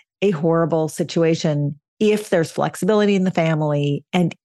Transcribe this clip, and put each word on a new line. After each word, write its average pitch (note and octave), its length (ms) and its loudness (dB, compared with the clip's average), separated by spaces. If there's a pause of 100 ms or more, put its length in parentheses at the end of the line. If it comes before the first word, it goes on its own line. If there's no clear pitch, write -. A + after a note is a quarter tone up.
(220)
a G3+ 100 2
horrible E3 560 0
situation D#3 920 -2 (200)
if G#3 300 0
there's E3 220 0
flexibility G3+ 640 0
in F#3 80 0
the F#3 80 0
family D3+ 720 0 (100)
and F3 320 0